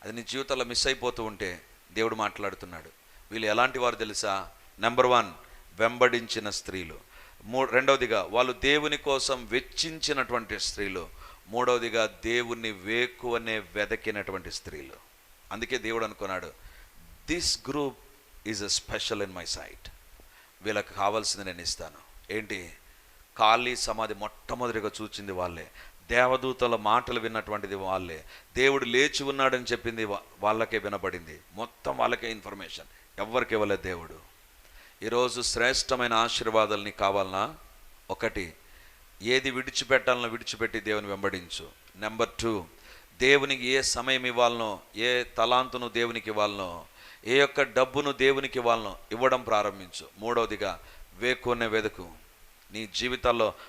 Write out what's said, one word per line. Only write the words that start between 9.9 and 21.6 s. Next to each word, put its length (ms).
స్త్రీలు. 480
మూడవదిగా, 560
దేవుణ్ణి 640
వేకువనే 880
వెదకినటువంటి 920
స్త్రీలు. 580
అందుకే 260
దేవుడు 280
అనుకున్నాడు, 420
"This 240
group 220
is 100
a 120
special 480
in 120
my 240
sight." 380
వీళ్ళకి 320
కావాల్సింది 520
నేను 160